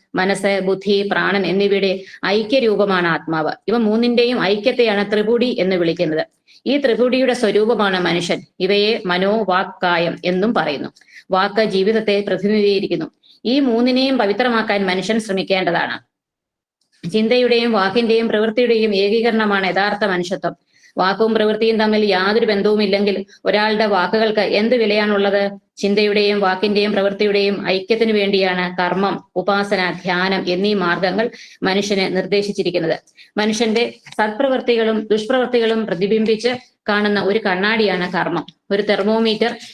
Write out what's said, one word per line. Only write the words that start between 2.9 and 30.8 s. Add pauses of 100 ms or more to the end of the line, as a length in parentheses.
ആത്മാവ്. (160)
ഇവ
മൂന്നിന്റെയും
ഐക്യത്തെയാണ്
ത്രിപുടി
എന്ന്
വിളിക്കുന്നത്. (380)
ഈ
ത്രിപുടിയുടെ
സ്വരൂപമാണ്
മനുഷ്യൻ. (180)
ഇവയെ
മനോ,
വാക്, (100)
കായം
എന്നും
പറയുന്നു. (420)
വാക്ക്
ജീവിതത്തെ
പ്രതിനിധീകരിക്കുന്നു. (340)
ഈ
മൂന്നിനെയും
പവിത്രമാക്കാൻ
മനുഷ്യൻ
ശ്രമിക്കേണ്ടതാണ്. (1080)
ചിന്തയുടെയും
വാക്കിന്റെയും
പ്രവൃത്തിയുടെയും
ഏകീകരണമാണ്
യഥാർത്ഥ
മനുഷ്യത്വം. (420)
വാക്കും
പ്രവൃത്തിയും
തമ്മിൽ
യാതൊരു
ബന്ധവുമില്ലെങ്കിൽ (200)
ഒരാളുടെ
വാക്കുകൾക്ക്
എന്ത്
വിലയാണുള്ളത്? (260)
ചിന്തയുടെയും
വാക്കിന്റെയും
പ്രവൃത്തിയുടെയും
ഐക്യത്തിനു
വേണ്ടിയാണ്
കർമ്മം, (120)
ഉപാസന,
ധ്യാനം
എന്നീ
മാർഗങ്ങൾ (340)